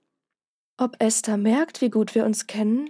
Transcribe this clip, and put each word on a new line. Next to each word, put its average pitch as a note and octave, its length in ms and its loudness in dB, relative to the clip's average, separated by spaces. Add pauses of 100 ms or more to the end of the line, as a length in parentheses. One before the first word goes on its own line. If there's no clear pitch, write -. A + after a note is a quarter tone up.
(760)
"Ob B3 220 -2
Esther A3 380 0
merkt, A#3 440 0
wie B3 80 2
gut A3 260 0
wir A3+ 100 2
uns G#3+ 220 -2
kennen, A3+ 420 -2